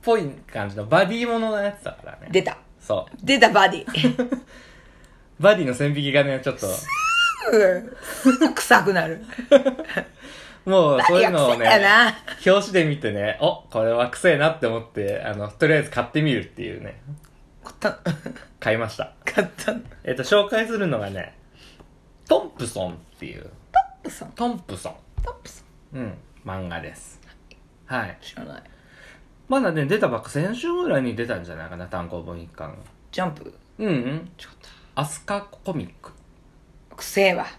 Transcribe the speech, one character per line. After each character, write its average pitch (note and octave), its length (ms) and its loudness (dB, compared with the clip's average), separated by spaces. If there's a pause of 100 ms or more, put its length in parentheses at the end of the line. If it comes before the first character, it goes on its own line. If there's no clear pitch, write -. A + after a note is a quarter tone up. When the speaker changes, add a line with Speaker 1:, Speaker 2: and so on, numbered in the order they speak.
Speaker 1:
ぽ A3+ 140 4
い D#3+ 120 -2 (240)
感 G2+ 160 -6
じ G2 80 -10
の G#2 80 -6
バ E3+ 220 4
デ G#3+ 80 -4
ィ A#3+ 120 -4
も A#3 120 -2
の A3+ 100 -2
の G#3 120 -2
や G3+ 120 -2
つ - 100 -20
だ - 100 -10
か - 120 -20
ら - 80 -16
ね。 - 160 -20
Speaker 2:
出 F3 140 4
た。 - 160 -6 (200)
Speaker 1:
そ F#2+ 320 -4
う。 - 120 -20
Speaker 2:
出 C4+ 160 2
た、 A3 100 8
バ G3 180 6
デ - 160 -2
ィ。 B3 580 -2 (280)
Speaker 1:
<laughs> - 680 -20
バ G3+ 160 6
デ F#3 80 -2
ィ - 20 0
の B2 80 -2
線 D3 160 0
引 D3 60 -2
き C#3+ 180 -2
が C#3+ 100 6
ね、 C3+ 180 -2
ち C#3 80 -4
ょ B2+ 40 -4
っ - 40 -6
と。 G2 100 -4
Speaker 2:
す - 200 -6 (640)
ぐ、 G3 520 2
す - 280 2
ぐ B3 220 2
臭 - 300 4
く G3 100 0
な E3 140 0
る。 E3+ 180 -10 (680)
Speaker 1:
<laughs> - 720 -12
も E3+ 320 4
う - 40 2
そ F3 160 6
う - 40 6
い - 40 6
う - 60 4
の D3 160 4
を A#2+ 100 4
ね、 A#2 80 0
Speaker 2:
バ - 0 -
デ - 0 -
ィ - 0 -
は - 60 8
臭 A3 60 10
い - 20 8
ん - 20 4
だ - 0 -
よ - 0 -
な。 G#3+ 360 6 (280)
Speaker 1:
表 F#3+ 220 6
紙 G3 60 -10
で F3 120 4
見 C#3+ 120 0
て A2+ 140 -4
ね、 G2+ 300 -4
お、 - 300 0
こ A2 120 0
れ A2+ 80 2
は A#2+ 200 0
臭 F#3 200 4
い D3 60 4
な D3+ 140 2
っ D#3+ 80 -8
て B2 80 -2
思 A2+ 140 -2
っ - 60 -16
て、 G#2 380 -6
あ G#2+ 80 -6
の、 G#2 160 -8
と - 180 0
り D#3 60 4
あ D3+ 60 4
え - 20 -2
ず D3+ 80 -6
買 D#3 140 -4
っ - 80 -8
て D3+ 100 -2
み D3+ 100 0
る G#2+ 120 -2
っ - 20 -12
て - 160 -16
い G2 160 -10
う G2+ 60 -14
ね。 G#2 180 -16 (640)
Speaker 2:
買 - 100 -16
っ - 60 -20
た。 - 200 -4 (600)
Speaker 1:
買 A2 160 0
い - 20 -4
ま A2+ 100 -4
し G#2+ 100 -12
た。 - 160 -8 (120)
Speaker 2:
買 - 180 0
っ F3 40 -2 (100)
た。 - 160 -4 (300)
Speaker 1:
え C3 80 -6
っ B2+ 40 -2
と、 C3 60 -8
紹 G3+ 260 4
介 A3 200 -2
す A3+ 100 -6
る G3+ 80 -2
の C3+ 140 -2
が G2 100 -6
ね、 F#2 260 -12 (920)
ト - 160 2
ン E4 80 -14
プ A#2+ 160 -10
ソ F#2+ 220 -6
ン E2+ 40 -12
っ - 20 -14 (240)
て D#2 60 -14
い - 140 -14
う。 - 100 -18 (220)
Speaker 2:
ト F#5 80 2
ン G5 240 -6
プ - 80 -14
ソ - 140 -16
ン？ F#3+ 100 -18
Speaker 1:
ト A#3+ 120 -4
ン A3+ 120 -6
プ G2 180 -12
ソ - 120 -10
ン。 - 60 -16 (280)
Speaker 2:
ト A#4+ 80 -6
ン - 120 -12
プ - 60 -20
ソ - 140 -20 (300)
ン。 C#3 40 -12
Speaker 1:
う B2+ 40 -8
ん、 G2 160 -10 (280)
漫 F#2+ 220 -8
画 E2+ 120 -8
で D2+ 160 -14
す。 - 240 -20 (680)
は B2 180 -4
い。 F2 160 -14
Speaker 2:
知 - 140 -20
ら - 80 -14
な C2+ 160 -16
い。 - 40 -20 (840)
Speaker 1:
ま C4+ 120 2
だ G#3 120 0
ね、 D#3 140 0
出 F3+ 120 0
た G#3 120 2
ば A#2 100 -4
っ - 40 -14
か、 - 60 -18
先 F3+ 260 -4
週 D#4+ 160 -6
ぐ F4 160 -2
ら E3 120 2
い - 20 -2
に A#2+ 140 -4
出 A#2 100 -4
た A2+ 120 -6
ん F2 60 -10
じ E2+ 80 -14
ゃ D#2+ 40 -12
な D#2+ 100 -14
い E2 40 -16
か F2 60 -14
な、 F2+ 120 -12
単 F2 200 -8
行 E2+ 140 -10
本 E2+ 180 -12
一 E2 160 -16
巻。 D2+ 220 -14 (340)
Speaker 2:
ジ - 80 -8
ャ F#3 80 -2
ン D#3+ 60 -6
プ？ - 180 -18 (280)
Speaker 1:
う G#3+ 40 -6
ん G#3+ 40 -2
う G3 40 0
ん。 - 20 0
Speaker 2:
違 C#3+ 40 0 (220)
っ E3+ 40 -16 (720)
た。 C#3+ 60 -4
Speaker 1:
ア D3 40 -2
ス - 200 -14
カ G3+ 160 -6
コ - 320 -12
ミ G#2+ 140 -8
ッ - 120 -20
ク。 - 120 -20 (840)
Speaker 2:
く - 60 -16
せ G3 280 2
え F3+ 40 2
わ。 - 140 -4 (120)